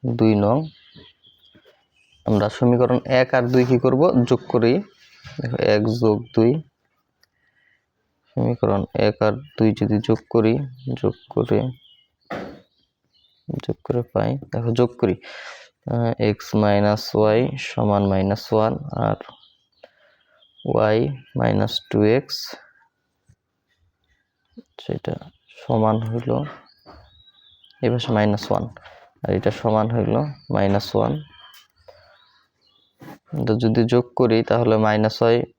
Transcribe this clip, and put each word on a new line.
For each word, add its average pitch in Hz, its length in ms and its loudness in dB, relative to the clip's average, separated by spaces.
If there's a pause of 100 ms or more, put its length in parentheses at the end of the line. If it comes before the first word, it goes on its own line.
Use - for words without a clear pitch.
(160)
দুই 110 180 4
নং। 104 220 4 (1700)
আমরা 104 220 2
সমীকরণ 123 500 2 (220)
এক 131 140 2
আর 127 140 2
দুই 127 160 4
কি 123 140 2
করব? 131 240 2 (240)
যোগ 123 220 2
করি। 117 240 2 (640)
দেখো 127 300 -8
এক 107 160 4 (140)
যোগ 107 220 2 (140)
দুই, 113 180 4 (1700)
সমীকরণ 117 580 -2 (160)
এক 107 240 0
আর 107 120 2 (180)
দুই 110 240 2
যদি 107 260 0
যোগ 113 260 0
করি, 113 260 2 (420)
যোগ - 180 -2 (160)
করে, 110 280 0 (1900)
যোগ - 340 -8
করে 123 280 -4
পাই, 107 200 -2 (180)
দেখো 117 240 -6
যোগ 120 260 2
করি, 92 160 0 (720)
আহ, 117 240 -2 (100)
এক্স 107 340 -2
মাইনাস 104 500 2 (100)
ওয়াই 107 260 4 (280)
সমান 104 400 0
মাইনাস 98 420 -2
ওয়ান, 110 240 2 (240)
আর 76 200 0 (1500)
ওয়াই 107 340 0 (380)
মাইনাস 107 380 -2 (120)
টু 107 120 -2 (180)
এক্স, 135 200 -6 (2500)
সেটা - 360 -8 (440)
সমান 110 440 0
হইল 113 280 -6 (1600)
এই 113 60 0
পাশে 120 200 -4
মাইনাস 107 380 0
ওয়ান, 104 180 -2 (560)
আর - 140 -4
এটা - 120 -2
সমান 107 400 -2
হইল 110 260 -2 (380)
মাইনাস 98 420 0
ওয়ান। 135 260 -2 (2250)
এটা 113 200 0
যদি 113 300 2
যোগ 123 120 4 (120)
করি 113 260 2
তাহলে 110 340 2
মাইনাস 107 460 2
ওয়াই 117 200 4 (160)